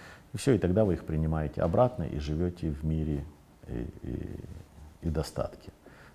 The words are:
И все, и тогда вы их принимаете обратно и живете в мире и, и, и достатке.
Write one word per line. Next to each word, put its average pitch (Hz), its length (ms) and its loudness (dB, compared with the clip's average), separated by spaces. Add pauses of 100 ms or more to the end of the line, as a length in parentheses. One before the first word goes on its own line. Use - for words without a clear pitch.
(340)
И - 20 -6
все, 135 160 2
и 104 60 6
тогда 92 260 6
вы 92 100 4
их - 120 -4
принимаете 78 560 0
обратно 104 400 4
и - 160 -4
живете 80 520 -2
в 73 140 -4
мире 78 400 0 (440)
и, 58 180 -4 (160)
и, - 420 -8 (640)
и 82 40 0
достатке. - 640 -4 (420)